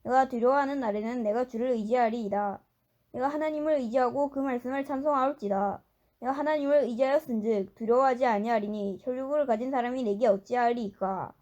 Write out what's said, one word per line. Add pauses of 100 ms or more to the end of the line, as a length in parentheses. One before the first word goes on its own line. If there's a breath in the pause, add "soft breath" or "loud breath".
내가
두려워하는
날에는
내가
주를
의지하리이다. (520)
내가
하나님을
의지하고
그
말씀을
찬송하올지다. (380)
내가
하나님을
의지하였은즉
두려워하지
아니하리니,
혈육을
가진
사람이
내게
어찌하리이까?